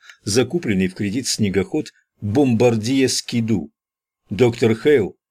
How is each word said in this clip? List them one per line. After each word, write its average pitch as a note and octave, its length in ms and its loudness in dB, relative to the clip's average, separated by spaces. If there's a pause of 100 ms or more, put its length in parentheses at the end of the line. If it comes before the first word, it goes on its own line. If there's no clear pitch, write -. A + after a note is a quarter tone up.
(240)
закупленный G#2 640 0
в F2+ 80 -8
кредит G#2+ 320 -4
снегоход G2+ 640 -2 (300)
"Бомбардье A#2+ 920 2
Скиду". A2+ 640 -4 (600)
Доктор A2+ 440 2
Хейл, B2 420 0 (140)